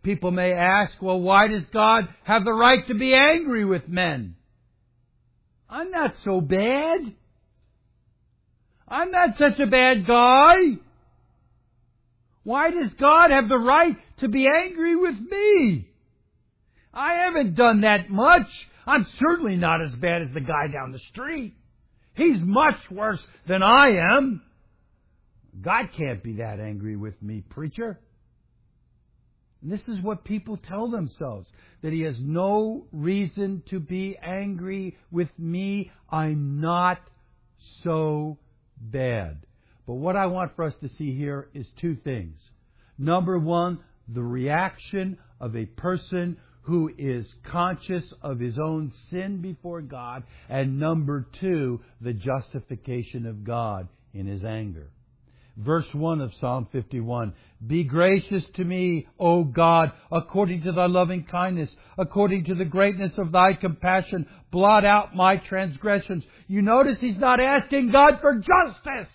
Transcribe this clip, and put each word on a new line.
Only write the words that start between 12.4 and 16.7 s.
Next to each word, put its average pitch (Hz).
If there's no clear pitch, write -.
Why 285
does 311
God 311
have 269
the 262
right 277
to 269
be 262
angry 339
with 339
me? 339